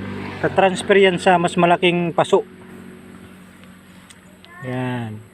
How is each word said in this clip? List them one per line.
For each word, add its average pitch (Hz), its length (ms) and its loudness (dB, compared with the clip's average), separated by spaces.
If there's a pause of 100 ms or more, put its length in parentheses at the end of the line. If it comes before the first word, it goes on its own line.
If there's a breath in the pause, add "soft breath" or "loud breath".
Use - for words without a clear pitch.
(400)
Tatransfer 190 560 2
yan 190 240 4
sa 185 160 4
mas 170 240 -2
malaking 175 560 0
paso. 170 240 2 (2250)
Yan. 123 560 -8 (140)